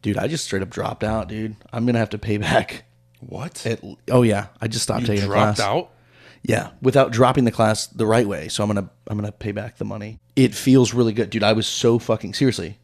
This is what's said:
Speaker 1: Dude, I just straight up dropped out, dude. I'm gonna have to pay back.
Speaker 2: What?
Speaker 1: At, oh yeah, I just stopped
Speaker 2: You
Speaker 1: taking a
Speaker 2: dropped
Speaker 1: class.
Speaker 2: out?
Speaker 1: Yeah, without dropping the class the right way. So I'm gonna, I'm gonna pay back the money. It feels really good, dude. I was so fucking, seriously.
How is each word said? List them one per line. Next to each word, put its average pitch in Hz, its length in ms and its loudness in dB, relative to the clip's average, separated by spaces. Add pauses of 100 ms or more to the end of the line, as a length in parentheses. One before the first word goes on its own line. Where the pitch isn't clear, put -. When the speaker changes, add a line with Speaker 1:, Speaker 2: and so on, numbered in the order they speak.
Speaker 1:
Dude, 104 180 -2
I 104 80 -4
just 151 180 -4
straight 98 180 -4
up 95 80 -8
dropped 104 340 -6
out, 107 240 -2
dude. 110 260 -8 (180)
I'm 117 140 -2
gonna 120 140 2
have 107 100 0
to 104 80 -8
pay 104 200 -2
back. 101 460 -2 (360)
Speaker 2:
What? - 460 -12
Speaker 1:
At, 113 140 -4 (300)
oh 123 120 6
yeah, 101 240 2 (140)
I 117 80 -4
just 110 140 -4
stopped 113 200 -2
Speaker 2:
You 120 60 -2
Speaker 1:
taking 101 160 2
a - 40 -2
Speaker 2:
dropped 104 300 2
Speaker 1:
class. - 100 -2
Speaker 2:
out? 147 220 -2 (520)
Speaker 1:
Yeah, - 280 0 (100)
without 131 320 4
dropping 127 320 4
the 113 80 2
class 110 340 2
the - 200 -4
right 110 200 4
way. 87 220 -6
So 104 160 -2
I'm 104 40 -2
gonna, 101 220 -4 (160)
I'm 104 100 -6
gonna 104 140 -6
pay 104 220 -8
back 107 240 -10
the - 80 -8
money. 104 340 -12 (160)
It 131 220 4
feels 131 360 6
really 117 200 2
good, 104 180 -2
dude. 107 140 -2
I 107 80 6
was 107 160 0
so 117 320 2
fucking, 107 340 -4
seriously. 101 500 -2